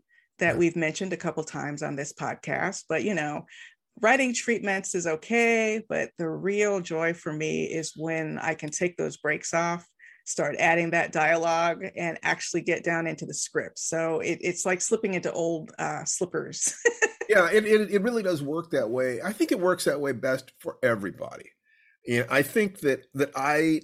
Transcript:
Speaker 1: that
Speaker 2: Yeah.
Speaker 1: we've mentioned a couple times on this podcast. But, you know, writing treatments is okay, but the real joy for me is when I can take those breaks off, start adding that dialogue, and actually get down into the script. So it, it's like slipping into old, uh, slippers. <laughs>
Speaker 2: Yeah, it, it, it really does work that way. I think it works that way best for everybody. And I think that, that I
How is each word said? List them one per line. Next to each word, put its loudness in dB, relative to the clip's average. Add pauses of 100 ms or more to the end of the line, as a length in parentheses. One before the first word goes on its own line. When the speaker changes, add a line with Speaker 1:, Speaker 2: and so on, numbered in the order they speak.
(380)
Speaker 1:
that 2
Speaker 2:
Yeah. 0
Speaker 1:
we've 4
mentioned -2
a -4
couple -4
times -6
on -4
this -6
podcast. -4
But, 0
you 0
know, -4 (540)
writing 4
treatments -2
is -2
okay, 2
but -2
the -4
real 0
joy -2
for -6
me -2
is -4
when -4
I -2
can -8
take -2
those -4
breaks -4
off, 0 (400)
start -2
adding 4
that 2
dialogue, 2 (140)
and -4
actually -2
get -2
down 0
into -6
the -10
script. -4
So -2
it, -2
it's -2
like 0
slipping 0
into -2
old, -2
uh, -4
slippers. -4
<laughs> -18 (460)
Speaker 2:
Yeah, 6
it, 4
it, 4
it 2
really 0
does 0
work -4
that 2
way. 0
I -4
think 0
it 2
works 2
that 2
way 0
best -2
for -10
everybody. 0 (580)
And 4
I 4
think 0
that, 0
that 0
I 2